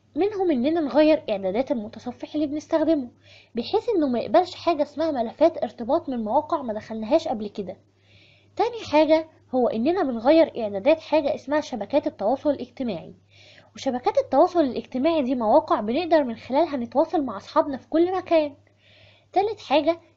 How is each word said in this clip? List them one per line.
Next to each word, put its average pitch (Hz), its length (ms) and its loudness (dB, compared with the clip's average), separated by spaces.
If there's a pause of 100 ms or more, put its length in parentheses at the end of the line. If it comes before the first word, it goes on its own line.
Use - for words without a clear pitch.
(160)
منهم 381 360 0
اننا 302 300 0
نغير 302 480 4
اعدادات 202 420 -2
المتصفح 233 640 -8
اللي 302 120 -2
بنستخدمه 294 640 -2 (460)
بحيث 403 340 -2
انه 339 180 0
ما 240 120 -2
يقبلش 330 360 0
حاجة 302 280 -2
اسمها 311 280 -4
ملفات 285 520 0
ارتباط 254 460 -4
من 240 140 -6
مواقع 285 380 -2
ما 240 120 -8
دخلناهاش 220 540 -2
قبل 214 220 -4
كده. 190 280 -10 (760)
تاني 453 360 -2
حاجة 311 380 4 (260)
هو 247 120 2
اننا 294 360 0
بنغير 269 560 4
اعدادات 214 400 0
حاجة 285 360 0
اسمها 285 260 -4
شبكات 277 460 -4
التواصل 269 420 -2
الاجتماعي، 226 640 -6 (600)
وشبكات 269 420 -2
التواصل 339 420 4
الاجتماعي 285 640 0
دي 254 120 0
مواقع 254 460 2
بنقدر 302 420 2
من 233 120 -6
خلالها 285 420 -2
نتواصل 277 460 -2
مع 220 140 -8
اصحابنا 294 400 -2
في - 120 -18
كل 349 280 2
مكان. 320 380 0 (800)
تالت 403 260 0
حاجة 311 400 0 (180)